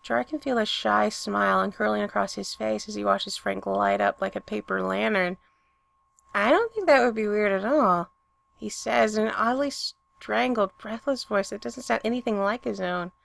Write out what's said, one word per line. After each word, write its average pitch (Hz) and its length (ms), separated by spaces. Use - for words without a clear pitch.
Gerard 240 240
can 311 120
feel 262 180
a 214 80
shy 208 440
smile 202 500
uncurling 208 420
across 208 340
his 196 180
face 220 340
as 214 80
he 208 80
watches 196 320
Frank 196 300
light 196 340
up 202 220
like 196 140
a - 60
paper 208 400
lantern. 190 560
I 208 160
don't 440 240
think 392 140
that 277 160
would 240 120
be 214 120
weird 208 240
at 196 140
all, 208 460
he 214 140
says 226 480
in 214 100
an 220 60
oddly 262 380
strangled, 226 1040
breathless 226 460
voice 202 260
that 208 120
doesn't 240 220
sound 226 200
anything 226 360
like 202 240
his 208 160
own. 180 320